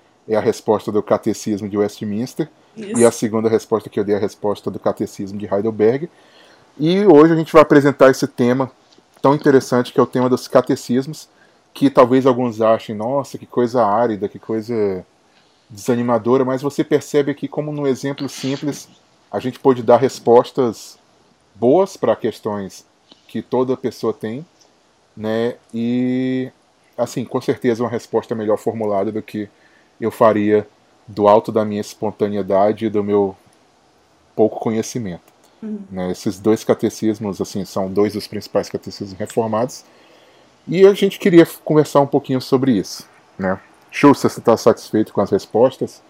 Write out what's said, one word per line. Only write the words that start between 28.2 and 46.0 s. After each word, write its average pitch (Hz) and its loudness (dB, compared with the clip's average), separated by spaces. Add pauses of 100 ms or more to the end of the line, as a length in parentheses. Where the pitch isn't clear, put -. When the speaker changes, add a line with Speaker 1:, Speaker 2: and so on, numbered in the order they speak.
Speaker 1:
melhor 107 -2
formulada 107 -4
do 107 -6
que 104 -10 (500)
eu 110 -4
faria 107 2 (400)
do 104 0
alto 113 4
da 107 0
minha 104 -6
espontaneidade 104 -2
e 107 -2
do 104 -2
meu 101 0 (1000)
pouco - 0
conhecimento. 110 -8 (260)
Speaker 2:
Uhum. 214 -10 (120)
Speaker 1:
Né? 90 -6
Esses 95 -6
dois 110 0
catecismos, 107 -4
assim, 95 -8
são 95 -8
dois 101 -2
dos 101 -10
principais 101 -6
catecismos 98 -14
reformados, 110 -4 (840)
e 185 4
a 202 8
gente 196 -2
queria 170 6 (180)
conversar 151 2
um 139 2
pouquinho 135 -2
sobre 131 0
isso, - -6 (320)
né? 95 -4 (300)
Chu, - 4
você - 0 (120)
tá 113 4
satisfeito - 0
com - -4
as 98 -2
respostas? 110 -2